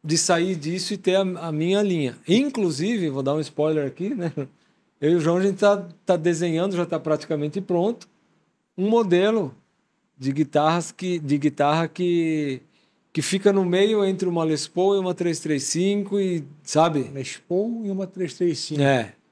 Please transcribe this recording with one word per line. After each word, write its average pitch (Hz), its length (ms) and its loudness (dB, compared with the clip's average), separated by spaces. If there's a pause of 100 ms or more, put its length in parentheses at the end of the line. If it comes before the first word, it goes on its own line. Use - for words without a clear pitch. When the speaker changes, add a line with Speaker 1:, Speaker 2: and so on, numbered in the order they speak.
Speaker 1:
de 160 140 -2
sair 180 400 0
disso 170 380 -6
e - 20 -6
ter 185 200 0
a, 196 40 4
a 170 320 -4
minha 175 300 0
linha. 160 340 -2 (100)
Inclusive, 196 840 0
vou 135 120 -4
dar 139 120 0
um 156 60 0
spoiler 151 460 -2
aqui, 185 280 -6
né? 175 180 -6 (680)
Eu 147 120 2
e - 40 6
o 170 40 2
João, 170 180 2
a 190 40 2
gente 196 160 0
tá, 202 260 4 (220)
tá 180 100 4
desenhando, 170 600 0
já 175 100 0
tá 175 120 -4
praticamente 151 640 -2
pronto, 190 480 -2 (720)
um 190 100 0
modelo 202 680 2 (600)
de 135 160 -4
guitarras 156 600 2
que, 180 260 -4
de 147 180 0
guitarra 147 520 2
que, 160 760 -2 (500)
que 156 80 -2
fica 196 320 2
no 196 120 2
meio 202 400 2
entre 190 240 0
uma 170 160 0
Les 156 240 -2
Paul 190 260 2
e 196 60 2
uma 185 120 -2
três 170 280 -2
três 147 240 -2
cinco 196 560 -2
e, 175 240 -2 (180)
sabe? 151 500 2
Speaker 2:
Les 135 240 -10
Paul 220 480 -4
e 202 60 -4
uma 190 160 -4
três 180 280 -8
três 170 260 0
cinco. 147 200 -4
Speaker 1:
É. 135 320 2 (200)